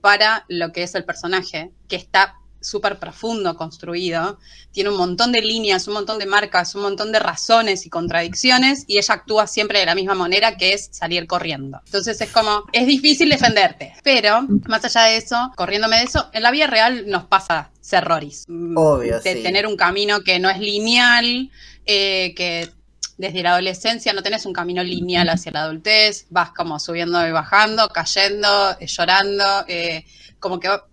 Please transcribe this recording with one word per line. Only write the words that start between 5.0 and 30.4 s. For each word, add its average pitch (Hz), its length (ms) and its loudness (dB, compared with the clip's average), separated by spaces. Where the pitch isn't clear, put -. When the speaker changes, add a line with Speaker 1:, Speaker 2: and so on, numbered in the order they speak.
Speaker 1:
de 233 100 2
líneas, 214 460 0
un 208 60 -4
montón 214 260 -4
de 202 60 -6
marcas, 196 500 0
un 202 60 -6
montón 202 320 -4
de 214 60 4
razones 208 680 0
y 170 40 -20
contradicciones, 185 960 0
y 202 120 -2
ella 202 160 0
actúa 208 340 0
siempre 208 320 0
de 180 60 2
la 165 100 2
misma 196 180 -2
manera, 190 440 0
que 185 160 2
es 202 180 -6
salir 170 340 -4
corriendo. 156 600 -6
Entonces 202 340 -6
es 214 120 -6
como, 208 320 2
es 247 120 4
difícil 285 440 4
defenderte, 226 640 2
pero 233 420 2
más 220 160 0
allá 226 200 4
de 220 140 6
eso, 240 380 -4
corriéndome 214 440 0
de 240 40 0
eso, - 300 -4
en 220 100 -4
la 240 80 6
vida 294 160 2
real 226 420 2
nos 185 140 -2
pasa - 560 0
ser 180 240 0
Rorys. 156 460 -2
Mm, 170 280 -6
Speaker 2:
Obvio, 127 440 2
Speaker 1:
de 185 160 -2
Speaker 2:
sí. 113 40 -6
Speaker 1:
tener 196 240 0
un 208 120 -4
camino 202 420 0
que 185 200 0
no 185 100 2
es 185 100 0
lineal, 240 880 2
eh, 190 500 0
que... 170 340 -6
Desde 185 240 -6
la 175 100 2
adolescencia 185 600 -2
no 196 100 -4
tenés 196 240 -4
un 190 60 -8
camino 180 320 -4
lineal 175 460 -2
hacia 165 240 -4
la 151 100 -4
adultez, 208 680 0
vas 170 220 0
como 165 260 -6
subiendo 170 480 -2
y 165 60 -2
bajando, 214 560 2
cayendo, 202 920 0
eh, 170 40 -12
llorando, 196 600 2
eh, 170 340 -6
como 185 200 -6